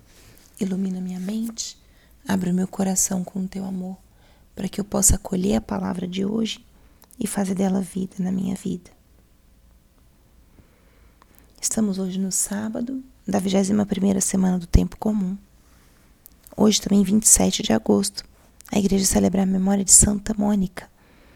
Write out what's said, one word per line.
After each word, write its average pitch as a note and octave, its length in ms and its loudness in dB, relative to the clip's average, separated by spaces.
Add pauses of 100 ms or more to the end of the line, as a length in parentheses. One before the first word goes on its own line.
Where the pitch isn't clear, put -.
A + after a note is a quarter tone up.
(580)
ilumina F#3+ 420 -4
minha F#3 200 -8
mente, A3 580 -8 (480)
abre F#3 240 0
o F3+ 40 2
meu F#3 120 2
coração F#3+ 560 -2
com F#3+ 180 -8
o F#3 80 -4
teu F#3+ 160 -8
amor, F#3 320 -8 (580)
para F#3+ 140 -6
que - 120 -6
eu F#3+ 40 -4
possa - 300 2
acolher F#3+ 400 0
a A3+ 60 2
palavra F#3+ 480 -6
de F#3 160 -4
hoje G#3+ 420 -4 (520)
e A3+ 80 -4
fazer G3 280 -2
dela F#3+ 260 0
vida F#3+ 380 -8
na F#3 140 -2
minha F#3+ 240 -2
vida. F3+ 340 -8 (2750)
Estamos G3+ 360 -2
hoje F#3+ 200 -4
no F#3+ 140 -4
sábado A#3 720 -6 (240)
da G3 120 0
vigésima G3 480 2
primeira F#3+ 340 0
semana F#3 380 2
do F3 80 -8
tempo - 320 4
comum. G3+ 400 -2 (1160)
Hoje G#3 260 4
também, G3+ 220 4
vinte G#3 180 2
e - 60 4
sete F#3+ 340 4
de G#3+ 100 0
agosto, - 520 0 (460)
a - 80 0
igreja G3 280 2
celebra G3 380 2
a - 20 2
memória F#3+ 380 2
de - 80 2
Santa G#3 420 4
Mônica, G#3 560 -2 (460)